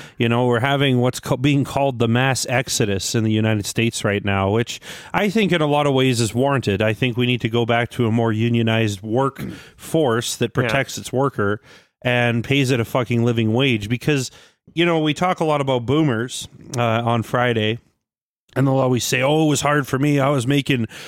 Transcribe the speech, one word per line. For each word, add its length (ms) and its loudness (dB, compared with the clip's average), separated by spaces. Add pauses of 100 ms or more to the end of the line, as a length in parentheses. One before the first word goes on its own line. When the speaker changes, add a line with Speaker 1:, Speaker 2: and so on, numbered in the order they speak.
(180)
Speaker 1:
You 120 0
know, 180 2
we're 140 2
having 400 2
what's 180 0
ca-, 160 -2
being 300 2
called 340 -2
the 80 2
mass 400 0
exodus 680 -2
in 100 0
the 80 2
United 320 0
States 400 -2
right 180 0
now, 260 0
which 300 -2 (340)
I 160 0
think 220 2
in 100 2
a 60 2
lot 200 2
of 60 2
ways 280 2
is 120 -2
warranted. 480 0
I 120 2
think 240 -2
we 80 0
need 160 0
to 80 -2
go 160 0
back 260 0
to 160 0
a 60 2
more 180 2
unionized 720 0
workforce 1400 -4
that 180 -2
Speaker 2:
Yeah. 60 0
Speaker 1:
protects 360 -2
its 140 -14
worker 480 -2 (420)
and 440 0
pays 260 2
it 80 0
a 60 0
fucking 400 0
living 260 0
wage, 380 0
because, 420 -2 (420)
you 120 0
know, 140 2
we 140 0
talk 280 -2
a 40 0
lot 140 2
about 260 -2
boomers, 640 -2 (300)
uh, 20 -2 (240)
on 200 0
Friday, 560 0 (760)
and 80 2
they'll 120 2
always 260 2
say, 180 -2
"Oh, 260 4
it 20 4
was 100 2
hard 260 0
for 140 -2
me. 180 2
I 120 2
was 180 0
making 380 0 (220)